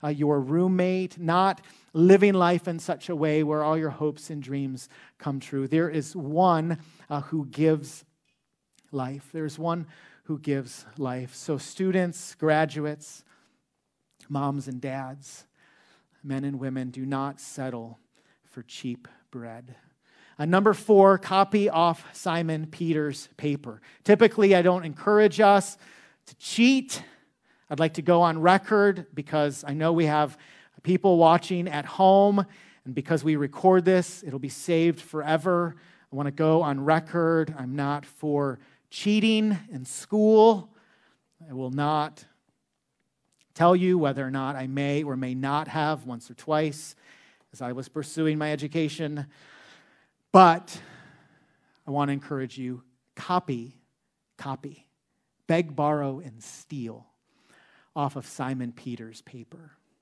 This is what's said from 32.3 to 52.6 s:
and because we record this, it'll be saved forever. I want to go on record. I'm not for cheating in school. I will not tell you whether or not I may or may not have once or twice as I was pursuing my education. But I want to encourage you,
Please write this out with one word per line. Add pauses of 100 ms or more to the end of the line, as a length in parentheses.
and
because
we
record
this,
it'll
be
saved
forever. (340)
I
want
to
go
on
record.
I'm
not
for (300)
cheating (140)
in
school. (760)
I
will
not (1300)
tell
you
whether
or
not
I
may
or
may
not
have
once
or
twice (580)
as
I
was
pursuing
my
education. (1040)
But (1080)
I
want
to
encourage
you, (320)